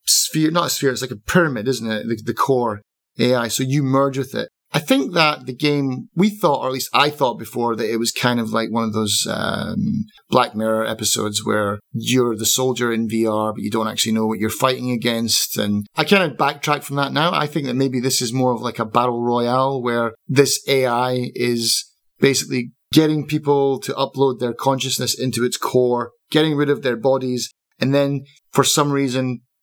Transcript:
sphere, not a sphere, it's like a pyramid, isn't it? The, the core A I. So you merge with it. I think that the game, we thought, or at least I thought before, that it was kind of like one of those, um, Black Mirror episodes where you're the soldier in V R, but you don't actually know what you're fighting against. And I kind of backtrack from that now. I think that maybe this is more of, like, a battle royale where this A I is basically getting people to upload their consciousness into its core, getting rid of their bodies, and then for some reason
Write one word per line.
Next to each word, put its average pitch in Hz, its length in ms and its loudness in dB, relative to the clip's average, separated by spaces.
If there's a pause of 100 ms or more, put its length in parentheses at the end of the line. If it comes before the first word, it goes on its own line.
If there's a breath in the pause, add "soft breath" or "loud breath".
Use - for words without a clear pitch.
sphere, - 460 2
not 170 160 2
a - 20 -4
sphere, 135 220 2
it's 120 100 -4
like 131 100 -6
a 107 60 -8
pyramid, 131 500 2
isn't 117 240 -2
it? 107 160 -4
The, 113 80 0 (120)
the 117 60 -4
core 120 480 0 (380)
A 123 160 4
I. 117 140 0
So 135 140 -2
you 139 200 0
merge 135 340 2
with 131 160 -6
it. - 140 -4 (260)
I - 60 2
think 262 340 0
that 151 320 2
the 123 100 -8
game, 143 580 0
we 196 160 4
thought, 160 320 0
or 127 60 -4
at 131 60 -2
least 131 180 -6
I 139 180 2
thought 135 300 0
before, 117 380 -2
that 110 120 -2
it 117 60 0
was 117 160 0
kind 123 260 2
of 113 140 -2
like 113 180 0
one 113 140 0
of 110 80 -2
those, 107 380 0
um, - 760 -2 (260 soft breath)
Black 120 260 2
Mirror 110 300 0
episodes 107 600 -4
where 104 340 0 (140)
you're 120 420 0
the 107 100 -6
soldier 123 460 0
in 113 160 -2
V 113 180 0
R, 107 280 0
but 104 80 -10
you 104 100 -4
don't 113 160 -2
actually 107 240 -2
know 110 160 0
what 110 120 -2
you're 107 100 -2
fighting 127 420 -2
against. 117 680 -2
And 104 380 -2
I 156 80 0
kind 185 260 4
of 135 80 -10
backtrack 147 460 -2
from 139 140 -6
that 135 160 -2
now. 156 200 2
I 151 140 0
think 147 200 -4
that 123 80 -2
maybe 131 260 0
this 135 200 0
is 120 120 -4
more 127 200 2
of, 113 80 -4
like, 117 160 -6
a 113 80 -2
battle 120 380 0
royale 123 580 0
where 117 320 0 (140)
this 135 400 2
A 135 180 4
I 123 480 0
is 120 520 0 (340)
basically 131 540 0 (180)
getting 151 340 4
people 143 540 2
to - 140 -8
upload 135 460 0
their 120 140 -2
consciousness 127 640 -2
into 123 280 -2
its 127 100 -2
core, 120 560 0 (180)
getting 156 260 2
rid 143 140 2
of 127 120 0
their 120 160 0
bodies, 127 520 0 (300)
and 135 160 2
then 143 300 0 (260 loud breath)
for 135 140 2
some 147 260 2
reason 127 480 -2 (240)